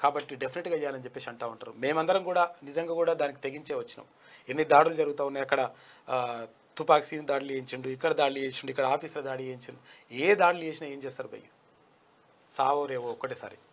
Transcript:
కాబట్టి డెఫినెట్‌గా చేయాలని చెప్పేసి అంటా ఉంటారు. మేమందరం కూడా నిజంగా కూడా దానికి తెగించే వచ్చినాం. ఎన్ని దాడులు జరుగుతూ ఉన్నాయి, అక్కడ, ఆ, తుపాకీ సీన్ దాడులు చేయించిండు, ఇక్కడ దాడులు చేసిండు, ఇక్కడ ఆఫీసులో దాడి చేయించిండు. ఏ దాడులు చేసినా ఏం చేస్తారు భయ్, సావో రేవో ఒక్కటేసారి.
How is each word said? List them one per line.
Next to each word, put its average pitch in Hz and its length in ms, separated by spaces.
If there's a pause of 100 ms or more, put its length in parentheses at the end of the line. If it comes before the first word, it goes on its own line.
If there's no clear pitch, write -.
కాబట్టి 143 340
డెఫినెట్‌గా 160 420
చేయాలని 135 280
చెప్పేసి 127 240
అంటా 120 180
ఉంటారు. 113 300
మేమందరం 160 480
కూడా 175 260 (140)
నిజంగా 165 300
కూడా 165 180
దానికి 143 260
తెగించే 143 360
వచ్చినాం. 120 320 (420)
ఎన్ని 147 160
దాడులు 160 300
జరుగుతూ 147 320
ఉన్నాయి, 139 160
అక్కడ, 135 280 (380)
ఆ, 123 380 (320)
తుపాకీ 151 280
సీన్ 151 200
దాడులు 139 260
చేయించిండు, 131 360
ఇక్కడ 131 240
దాడులు 139 260
చేసిండు, 135 320
ఇక్కడ 135 140
ఆఫీసులో 143 380
దాడి 131 220
చేయించిండు. 127 360 (340)
ఏ 160 200
దాడులు 175 280
చేసినా 156 280
ఏం 139 80
చేస్తారు 131 300
భయ్, 110 120 (1160)
సావో 143 280
రేవో 123 240
ఒక్కటేసారి. 113 460 (160)